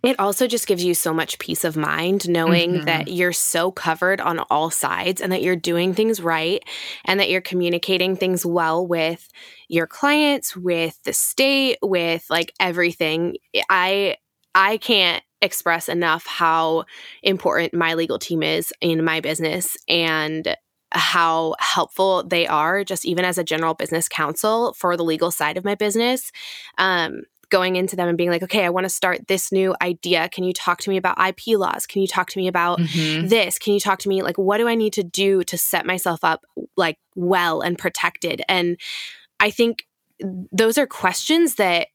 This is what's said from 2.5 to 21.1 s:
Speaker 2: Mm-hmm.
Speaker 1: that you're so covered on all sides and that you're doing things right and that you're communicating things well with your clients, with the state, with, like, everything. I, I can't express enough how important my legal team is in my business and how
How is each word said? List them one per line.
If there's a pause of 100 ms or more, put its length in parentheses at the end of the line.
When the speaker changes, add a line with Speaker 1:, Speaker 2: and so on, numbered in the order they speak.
Speaker 2:
Mm-hmm.
Speaker 1:
that
you're
so
covered
on (120)
all
sides
and
that
you're
doing
things
right (420)
and
that
you're
communicating
things
well
with (400)
your
clients,
with
the
state,
with,
like,
everything. (300)
I, (360)
I
can't (180)
express
enough
how (360)
important
my
legal
team
is
in
my
business (100)
and (360)
how